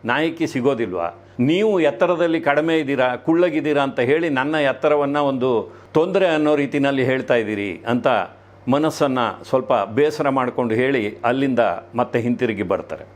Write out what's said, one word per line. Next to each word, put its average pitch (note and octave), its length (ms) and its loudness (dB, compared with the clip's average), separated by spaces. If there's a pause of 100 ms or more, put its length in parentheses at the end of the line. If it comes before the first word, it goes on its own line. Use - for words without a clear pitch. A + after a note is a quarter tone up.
ನಾಯಕಿ D#3 420 0
ಸಿಗೋದಿಲ್ವಾ? A2+ 640 -2 (300)
ನೀವು F#3 400 2
ಎತ್ತರದಲ್ಲಿ E3 600 0
ಕಡಿಮೆ D#3 380 0
ಇದ್ದೀರಾ, B2+ 360 0
ಕುಳ್ಳಗಿದ್ದೀರಾ D3+ 680 0
ಅಂತ C3+ 160 -4
ಹೇಳಿ D3+ 300 2
ನನ್ನ C#3 260 0
ಎತ್ತರವನ್ನ C#3+ 640 0
ಒಂದು B2+ 580 0 (180)
ತೊಂದರೆ F#3 340 2
ಅನ್ನೋ D3+ 280 2
ರೀತಿನಲ್ಲಿ C#3 480 0
ಹೇಳ್ತಾ C3 320 0
ಇದ್ದೀರಿ" G2+ 520 -2
ಅಂತ B2 200 0 (640)
ಮನಸ್ಸನ್ನ C#3+ 480 0 (300)
ಸ್ವಲ್ಪ C3 240 0
ಬೇಸರ C3+ 560 0
ಮಾಡ್ಕೊಂಡು B2 460 0
ಹೇಳಿ B2 500 0
ಅಲ್ಲಿಂದ B2 340 0 (360)
ಮತ್ತೆ A#2+ 240 0
ಹಿಂತಿರುಗಿ A#2 440 -2
ಬರ್ತಾರೆ. - 420 -6 (100)